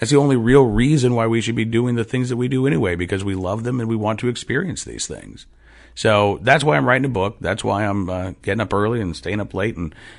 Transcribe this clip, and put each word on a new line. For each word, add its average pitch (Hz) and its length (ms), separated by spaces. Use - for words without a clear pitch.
That's 113 100
the 143 80
only 143 180
real 123 280
reason 123 500
why 113 140
we 113 120
should 117 160
be 113 80
doing 120 300
the 117 100
things 127 260
that 123 60
we 123 120
do 131 180
anyway, 127 300
because 90 260
we 101 120
love 95 280
them 123 180
and 113 80
we 113 80
want 107 240
to 123 80
experience 143 540
these - 240
things. 53 400
So 104 460
that's 139 200
why 151 140
I'm 139 100
writing 131 200
a - 20
book. 104 320
That's 95 240
why 104 220
I'm, 101 240
uh, 92 220
getting 104 180
up 101 140
early 107 260
and 87 160
staying 101 240
up - 140
late 101 220
and 85 180